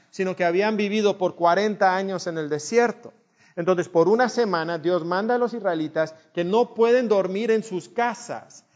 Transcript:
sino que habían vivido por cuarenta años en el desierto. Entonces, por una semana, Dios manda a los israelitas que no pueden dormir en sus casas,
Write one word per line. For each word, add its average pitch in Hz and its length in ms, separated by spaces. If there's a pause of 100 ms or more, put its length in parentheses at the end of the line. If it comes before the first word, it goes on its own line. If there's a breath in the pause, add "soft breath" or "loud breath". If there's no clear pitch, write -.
(100)
sino 185 260
que 180 80
habían 202 320
vivido 202 400
por 180 200
cuarenta 185 600
años 190 300
en 165 100
el 151 140
desierto. 226 640 (420 soft breath)
Entonces, 175 320
por 165 220
una 233 180
semana, 170 480
Dios 165 300
manda 208 300
a - 20
los 240 160
israelitas 160 600 (200 loud breath)
que 175 100
no 226 300
pueden 233 340
dormir 196 420
en 220 120
sus - 260
casas, - 880